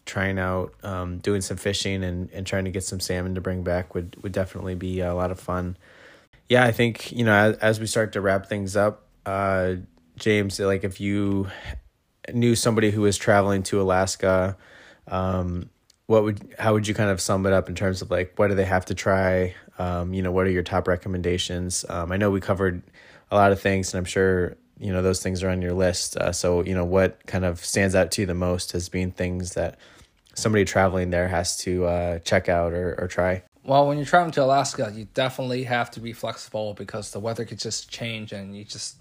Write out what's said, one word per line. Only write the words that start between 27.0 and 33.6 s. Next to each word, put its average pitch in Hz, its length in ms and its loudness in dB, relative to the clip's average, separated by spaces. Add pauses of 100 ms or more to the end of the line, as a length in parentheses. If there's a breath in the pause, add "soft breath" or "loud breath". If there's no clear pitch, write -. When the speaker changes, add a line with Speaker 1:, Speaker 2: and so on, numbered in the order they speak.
Speaker 1:
kind 92 180 -2
of 85 200 -2
stands 95 300 2
out 92 180 4
to 110 100 -2
you 98 40 -2
the 90 80 -2
most 90 400 -2
as 87 140 -4
being 92 220 -4
things 90 440 -6
that - 240 -4 (560 soft breath)
somebody 107 300 2
traveling 92 460 2
there 87 180 2
has 90 300 -2
to, 90 280 -2
uh, 87 340 0
check - 280 0
out 85 240 2
or, 87 280 -2
or 90 80 -4
try? 92 340 0 (200)